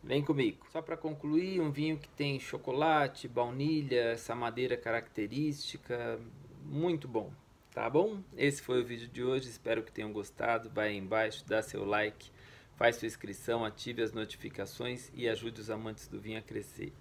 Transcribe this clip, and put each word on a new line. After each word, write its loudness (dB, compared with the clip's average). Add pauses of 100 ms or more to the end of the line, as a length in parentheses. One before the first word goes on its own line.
Vem 4
comigo. 2
Só -2
pra -4
concluir, 0
um 2
vinho 0
que -14
tem -2
chocolate, 2
baunilha, 2
essa -2
madeira 0
característica, -2 (440)
muito 0
bom, 0 (420)
tá -2
bom? 4 (160)
Esse 4
foi 4
o 0
vídeo -8
de -8
hoje, 2
espero 0
que -12
tenham -4
gostado. 0
Vai 2
aí 0
embaixo, 0
dá 2
seu -6
like, 0 (460)
faz 6
sua -4
inscrição, -2
ative -4
as 2
notificações -6
e -2
ajude -2
os -10
amantes -6
do -10
vinho -6
a -8
crescer. -10